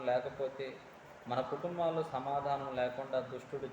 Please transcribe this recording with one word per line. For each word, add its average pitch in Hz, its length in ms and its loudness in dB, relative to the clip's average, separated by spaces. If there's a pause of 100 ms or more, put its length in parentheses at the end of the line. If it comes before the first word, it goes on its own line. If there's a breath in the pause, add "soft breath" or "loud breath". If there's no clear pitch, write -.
లేకపోతే, 131 640 2 (600)
మన 123 140 2
కుటుంబాల్లో 165 640 2
సమాధానం 139 720 0
లేకుండా 127 440 2
దుష్టుడు 131 540 -4